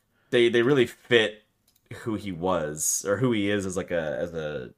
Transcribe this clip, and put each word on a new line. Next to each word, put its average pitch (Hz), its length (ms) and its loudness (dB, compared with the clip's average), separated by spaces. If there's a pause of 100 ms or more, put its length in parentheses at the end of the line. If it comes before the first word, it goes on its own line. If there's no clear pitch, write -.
(300)
They, 120 180 4
they 117 140 4
really 127 240 4
fit - 560 2 (560)
who 110 180 -6
he 95 160 -8
was, 80 760 -2
or 98 120 0
who 127 140 2
he 101 180 0
is 101 160 -2
as, 92 100 -6
like, 87 140 -6
a, 80 300 -2
as 85 140 -6
a, 73 440 -8